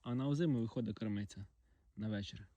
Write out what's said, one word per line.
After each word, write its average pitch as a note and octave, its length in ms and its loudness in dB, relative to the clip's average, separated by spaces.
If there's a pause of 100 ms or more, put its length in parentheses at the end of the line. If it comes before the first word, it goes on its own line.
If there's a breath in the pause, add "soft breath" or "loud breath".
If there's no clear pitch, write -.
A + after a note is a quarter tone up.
а A#2+ 120 -2
на C3 140 2
озиму C#3+ 320 4
виходить A2+ 380 -2
кормитися G2+ 480 -4 (500)
на G#2 120 -2
вечір G#2 480 -4